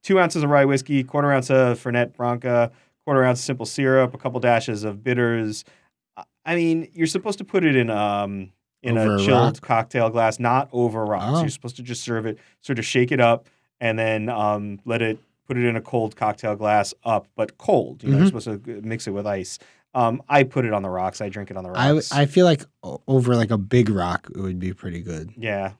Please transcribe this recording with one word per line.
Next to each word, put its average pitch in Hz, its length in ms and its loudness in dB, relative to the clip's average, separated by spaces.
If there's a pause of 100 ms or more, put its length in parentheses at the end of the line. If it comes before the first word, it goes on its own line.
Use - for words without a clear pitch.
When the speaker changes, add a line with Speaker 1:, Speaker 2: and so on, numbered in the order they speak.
Speaker 1:
two 190 160 4
ounces 165 240 2
of 143 80 0
rye 143 140 6
whiskey, 139 380 0
quarter 143 280 0
ounce 131 180 0
of 127 320 2
Fernet 120 340 -2
Branca, 120 560 0 (340)
quarter 135 180 4
ounce 127 160 2
of - 60 -10
simple 127 200 -6
syrup, 131 480 2
a 127 40 -14
couple 120 220 -6
dashes 113 440 0
of 104 200 -8
bitters. 117 640 -2 (500)
I, - 80 -18 (220)
I 165 100 -4
mean, 165 380 0
you're 160 140 0
supposed 185 320 -4
to 196 40 -14
put 185 220 0
it 143 100 4
in, 117 140 4
um, 101 640 -4 (300)
in 117 160 -2
Speaker 2:
Over 107 180 2
Speaker 1:
a 98 60 0
Speaker 2:
a 98 40 0
Speaker 1:
chilled 123 160 4 (140)
Speaker 2:
rock? - 60 -18
Speaker 1:
cocktail 113 480 0
glass, 113 300 0
not 123 320 -2
over 113 340 -2
rocks. 107 320 -2
Speaker 2:
Oh. 170 40 0
Speaker 1:
You're 151 80 -2
supposed 123 280 -12
to 127 60 -16
just 120 200 -10
serve 113 220 -4
it, 107 120 -6 (240)
sort 123 180 -4
of - 60 -4
shake 123 260 2
it 135 100 2
up, 117 260 4 (320)
and 113 180 -2
then, 110 320 -2
um, 104 560 -2
let 113 160 -2
it, 110 180 -2 (280)
put 127 100 -6
it 120 80 2
in 117 100 2
a 113 60 -6
cold 113 340 -4
cocktail 107 400 -4
glass 104 380 0 (100)
up, 110 320 -2
but 107 220 -6
cold. 90 460 0
You 139 60 -2
know, 139 60 4
Speaker 2:
Mm-hmm. 139 80 4
Speaker 1:
you're 156 180 2
supposed 107 240 -8
to 110 160 -12
g-, 110 60 -10
mix 113 200 -8
it 101 40 -4
with 101 160 -6
ice. 98 320 -6 (340)
Um, 120 340 0
I 143 160 6
put 131 220 -2
it 110 80 -2
on 101 100 0
the 95 60 -6
rocks. 92 320 -4
I 104 80 -8
drink 98 220 -12
it 95 60 -12
on 92 60 -8
the 90 60 -12
Speaker 2:
I 90 40 -12 (140)
w-, 151 80 6
Speaker 1:
rocks. - 160 -2
Speaker 2:
I 143 140 2
feel 180 200 6
like 156 180 4 (180)
o-, 73 260 -12
over, 123 280 4
like, 113 160 2
a 110 60 2
big 110 320 4
rock, 87 440 -2
it - 60 -10
would 92 200 -6
be 92 140 -4
pretty 87 280 -10
good. 82 360 -10
Speaker 1:
Yeah. 101 420 -6